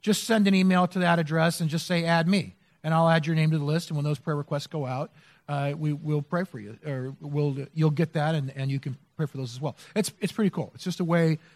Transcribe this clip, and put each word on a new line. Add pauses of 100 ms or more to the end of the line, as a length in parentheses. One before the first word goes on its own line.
just
send
an
email
to
that
address
and
just
say,
"Add
me," (260)
and
I'll
add
your
name
to
the
list.
And
when
those
prayer
requests
go
out, (380)
uh,
we
will
pray
for
you,
or
we'll,
you'll
get
that,
and,
and
you
can (200)
pray
for
those
as
well. (200)
It's, (100)
it's
pretty
cool.
It's
just
a
way (160)